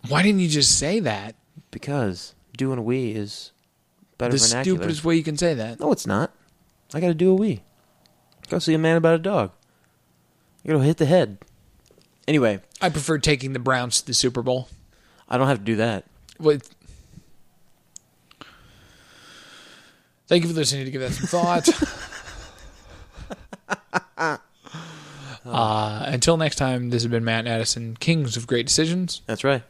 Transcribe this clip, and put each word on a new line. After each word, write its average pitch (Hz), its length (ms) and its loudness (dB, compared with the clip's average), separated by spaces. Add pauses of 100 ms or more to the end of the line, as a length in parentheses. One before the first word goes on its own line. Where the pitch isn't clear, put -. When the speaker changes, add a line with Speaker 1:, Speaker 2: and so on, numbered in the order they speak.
Speaker 1:
Why 151 160 2
didn't 202 160 4
you 175 80 2
just 151 320 2
say 185 220 0
that? 104 340 -4 (360)
Speaker 2:
Because 113 600 -4 (220)
doing 131 240 -2
a - 20 -6
wee 120 300 -2
is 104 400 -8 (640)
better 123 140 0
Speaker 1:
The 135 60 2
Speaker 2:
vernacular. 131 400 2
Speaker 1:
stupidest 151 260 -4
way 165 120 2
you 160 80 2
can 151 140 -4
say 170 180 0
that. 113 260 -8
Speaker 2:
No, 294 100 2
it's - 160 0
not. 104 240 0 (640)
I 156 80 -4
gotta 175 120 2
do 180 180 4
a 185 40 6
wee. 190 280 0 (880)
Go 170 100 0
see 160 140 2
a 156 40 4
man 160 180 4
about 165 200 6
a 160 40 -2
dog. 160 320 0 (1120)
You 151 100 -4
gotta 139 120 4
hit 160 120 4
the 160 80 2
head. 135 340 2 (880)
Anyway. 120 320 2 (220)
Speaker 1:
I 185 80 2
prefer 151 280 -2
taking 135 360 0
the 127 60 -6
Browns 123 420 0
to - 60 -14
the 131 60 -6
Super 127 300 0
Bowl. 127 240 -2 (600)
Speaker 2:
I 123 100 -2
don't 131 100 4
have 139 100 2
to 98 60 -8
do 113 140 2
that. 110 280 0 (320)
Speaker 1:
What? 151 240 2 (3750)
Thank 175 160 4
you 170 60 0
for 165 60 -2
listening 139 300 -2
to 131 60 -8
Give 135 100 -6
That 131 120 -4
Some - 140 -6
Thought. 175 420 2 (2750)
Speaker 2:
<laughs> - 60 -20 (960)
Speaker 1:
Uh, 107 600 0
until 151 300 2
next 156 200 0
time, 127 340 0
this 120 100 2
has 120 80 0
been 117 140 0
Matt 113 160 0
and 113 80 -4
Addison, 113 520 -4
Kings 143 380 0
of 117 80 -8
Great 120 220 0
Decisions. 170 580 0
Speaker 2:
That's 110 180 -6
right. 135 260 2